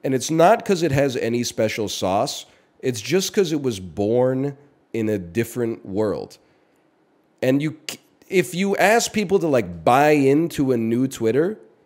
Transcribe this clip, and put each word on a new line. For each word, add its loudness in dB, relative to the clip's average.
And -2
it's -4
not 4
'cause 0
it 0
has 0
any -2
special -2
sauce. -4
It's -4
just -2
'cause 0
it -2
was -4
born -2
in -2
a -2
different -6
world. -6
And 2
you, -4
if 0
you -2
ask 2
people 0
to, 0
like, 0
buy 6
into 2
a 0
new 0
Twitter 0